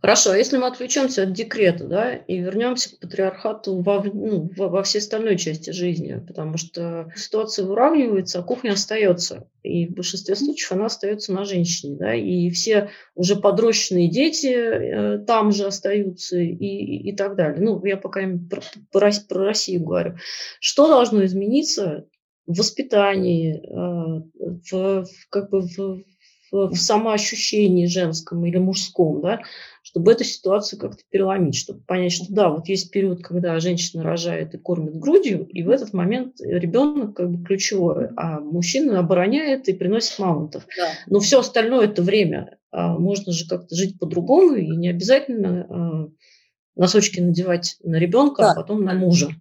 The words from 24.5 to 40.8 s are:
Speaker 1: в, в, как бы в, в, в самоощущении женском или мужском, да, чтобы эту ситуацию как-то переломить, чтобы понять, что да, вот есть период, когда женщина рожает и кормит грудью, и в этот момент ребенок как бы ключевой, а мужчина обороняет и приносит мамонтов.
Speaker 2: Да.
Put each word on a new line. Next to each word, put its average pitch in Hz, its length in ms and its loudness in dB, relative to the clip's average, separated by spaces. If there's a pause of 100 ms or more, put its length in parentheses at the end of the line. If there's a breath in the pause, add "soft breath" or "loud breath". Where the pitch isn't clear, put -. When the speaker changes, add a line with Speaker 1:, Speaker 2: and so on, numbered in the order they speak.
Speaker 1:
в, - 0 -
в, 190 360 0 (240)
как 202 200 -2
бы 196 120 2
в, 175 160 -8
в, 190 260 -8 (480 soft breath)
в 190 240 0
самоощущении 208 1080 2
женском 170 580 -2
или 170 140 0
мужском, 180 640 0
да, 196 180 -2 (420 loud breath)
чтобы 175 300 2
эту 240 120 4
ситуацию - 540 -2
как-то 196 320 -10
переломить, 190 460 2
чтобы - 240 -8
понять, 180 320 -2
что - 180 -6
да, 196 180 4
вот 160 200 -2
есть 190 220 -4
период, 185 320 0
когда 175 380 -2
женщина 170 420 -4
рожает 165 520 -4
и - 40 -16
кормит 160 400 -4
грудью, 262 480 4
и 175 160 -8
в 175 80 -2
этот 240 220 2
момент 220 480 -2
ребенок 208 760 0
как 180 140 -4
бы 175 160 -4
ключевой, 180 680 0
а 160 240 -4
мужчина 175 580 0
обороняет 226 720 2
и 190 40 0
приносит 190 460 -2
мамонтов. 151 460 -2 (120)
Speaker 2:
Да. 175 120 -2 (180 loud breath)